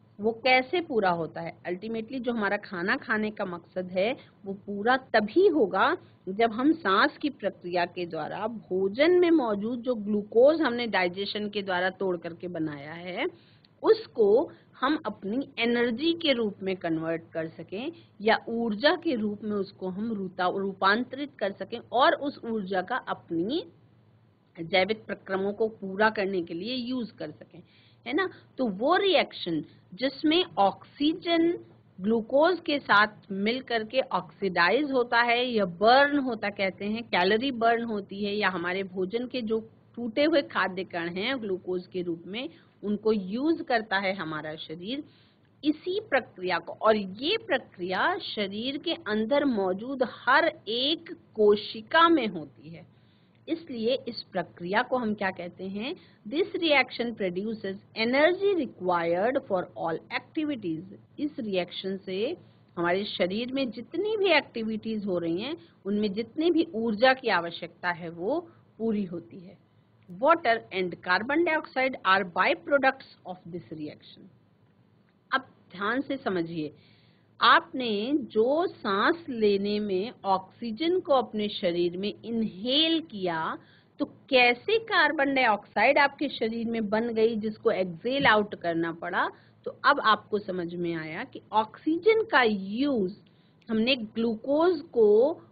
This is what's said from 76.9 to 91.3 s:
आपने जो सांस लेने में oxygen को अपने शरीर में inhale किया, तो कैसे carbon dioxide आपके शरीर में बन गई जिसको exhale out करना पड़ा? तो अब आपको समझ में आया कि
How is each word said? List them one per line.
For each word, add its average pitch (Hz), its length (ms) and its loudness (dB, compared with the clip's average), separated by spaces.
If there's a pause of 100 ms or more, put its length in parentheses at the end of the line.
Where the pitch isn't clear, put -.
आपने 247 720 2
जो 277 540 2
सांस 247 600 0
लेने 208 520 2
में 208 320 -2 (120)
oxygen 226 760 -2
को 330 120 -2
अपने 214 360 0
शरीर 175 500 -2
में 202 160 -4 (100)
inhale 233 760 0
किया, 190 580 -4 (400)
तो 294 60 -4
कैसे 247 720 2
carbon 311 560 2
dioxide 240 640 2
आपके 277 300 2
शरीर 226 380 -4
में 226 220 -2
बन 226 260 0
गई 220 220 4
जिसको 214 340 -2
exhale 196 560 0
out 214 280 4
करना 170 380 -2
पड़ा? 180 380 -4 (340)
तो - 200 -12
अब 285 160 4
आपको 208 380 2
समझ 180 360 -6
में 175 200 -2
आया 160 300 -8
कि - 160 -16 (120)